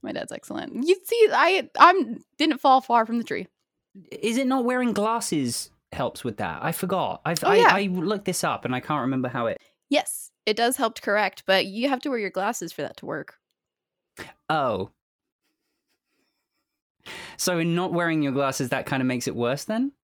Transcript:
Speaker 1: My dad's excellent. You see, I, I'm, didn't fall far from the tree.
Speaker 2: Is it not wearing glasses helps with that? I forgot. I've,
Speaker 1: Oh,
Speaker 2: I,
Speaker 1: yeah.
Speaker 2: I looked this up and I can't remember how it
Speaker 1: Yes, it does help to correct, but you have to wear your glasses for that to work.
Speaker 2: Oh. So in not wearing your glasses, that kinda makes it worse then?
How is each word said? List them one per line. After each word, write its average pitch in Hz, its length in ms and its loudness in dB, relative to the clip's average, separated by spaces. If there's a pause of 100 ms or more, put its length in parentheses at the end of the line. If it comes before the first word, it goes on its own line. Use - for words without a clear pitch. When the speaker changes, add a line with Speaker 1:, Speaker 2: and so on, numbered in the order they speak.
Speaker 1:
My - 80 -10
dad's - 200 -10
excellent. - 540 -10
You 370 180 4
see, 453 280 4
I, 339 360 2 (100)
I'm, 311 460 6 (120)
didn't 302 240 2
fall 262 200 6
far 233 260 2
from 233 120 -4
the 226 60 -4
tree. - 220 -6 (640)
Speaker 2:
Is 226 260 -2
it 262 120 0
not 262 160 2
wearing 247 280 0
glasses 202 800 -2 (220)
helps - 320 -4
with 113 140 -4
that? 85 240 -4
I 160 100 -2
forgot. 170 520 -2
I've, 165 200 -2
Speaker 1:
Oh, 359 60 4
Speaker 2:
I, 403 60 6
Speaker 1:
yeah. 466 140 8
Speaker 2:
I 202 160 4
looked 185 380 -2
this - 180 -2
up 139 220 -2
and 123 100 -2
I 123 60 -2
can't 147 220 -2
remember 131 260 -2
how 120 180 -2
it 107 120 -2 (320)
Speaker 1:
Yes, - 420 -2 (140)
it 214 100 0
does 240 200 2
help 226 200 0
to - 60 -16
correct, 208 440 0
but 190 200 4
you 220 220 -2
have 262 120 -2
to 302 100 -6
wear 247 80 -2
your 196 120 -4
glasses 185 420 -4
for - 100 -8
that - 140 -8
to - 100 -16
work. 139 320 -10 (1080)
Speaker 2:
Oh. 120 420 -2 (2500)
So 180 220 0
in 165 160 2
not 175 180 0
wearing 165 300 2
your 139 100 0
glasses, 135 380 0
that 131 160 -2
kinda 131 180 -2
makes 127 240 -2
it - 80 -6
worse 120 280 -2
then? 247 280 -2 (100)